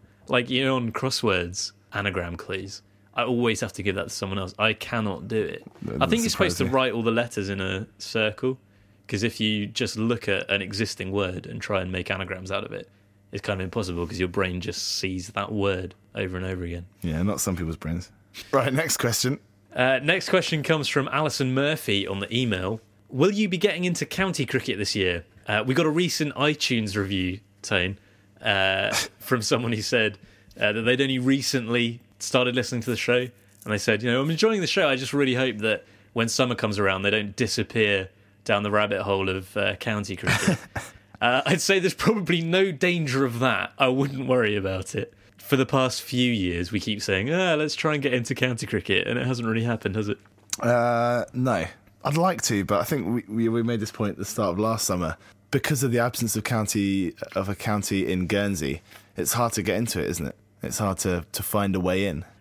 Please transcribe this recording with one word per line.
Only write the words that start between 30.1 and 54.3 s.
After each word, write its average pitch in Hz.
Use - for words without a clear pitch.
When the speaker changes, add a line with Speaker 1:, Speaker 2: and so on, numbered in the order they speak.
Speaker 1:
uh, 107
that 113
they'd 123
only 135
recently 123
started 123
listening 123
to 120
the 113
show. 123
And -
they 107
said, 104
"You 123
know, 127
I'm 147
enjoying 214
the 170
show. 175
I 135
just 131
really 135
hope 123
that 107
when 117
summer 123
comes 104
around, 95
they 101
don't 104
disappear 104
down 104
the 104
rabbit 104
hole 98
of, 92
uh, 98
county 104
cricket." -
<laughs> -
Uh, 123
I'd -
say 196
there's 180
probably 175
no 185
danger 147
of 117
that. 107
I 135
wouldn't 135
worry 117
about 95
it. -
For -
the 131
past 131
few 123
years, 90
we 107
keep 107
saying, 104
"Ah, 175
let's 151
try 151
and 143
get 131
into 120
county 127
cricket," 98
and 120
it 127
hasn't 120
really 113
happened, 113
has 107
it? 107
Speaker 2:
Uh, 120
no. 123
I'd 143
like 170
to, 101
but 98
I -
think 113
we, 117
we, 113
we 117
made 117
this 107
point 104
at -
the 98
start 101